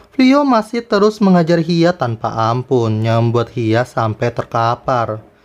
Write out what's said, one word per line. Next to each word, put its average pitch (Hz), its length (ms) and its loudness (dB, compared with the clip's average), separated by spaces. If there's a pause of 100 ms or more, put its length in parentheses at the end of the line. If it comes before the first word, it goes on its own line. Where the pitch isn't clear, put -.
(180)
Vio 269 240 4
masih 233 400 -2
terus 214 400 0
menghajar 170 400 2
Hia 165 320 0
tanpa 113 560 -4
ampun, 117 560 -2
yang 117 240 2
membuat 117 240 -2
Hia 113 320 0
sampai 117 480 -4
terkapar. 117 880 -4 (240)